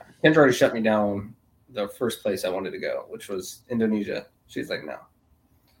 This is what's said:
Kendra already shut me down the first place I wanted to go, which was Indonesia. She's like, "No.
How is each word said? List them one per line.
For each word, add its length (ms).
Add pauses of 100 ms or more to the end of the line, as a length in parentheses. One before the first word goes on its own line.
(240)
Kendra 140
already 160
shut 200
me 80
down 540 (340)
the 200
first 340
place 200
I 60
wanted 220
to 80
go, 300
which 200
was 400
Indonesia. 560 (220)
She's 240
like, 120
"No. 140 (840)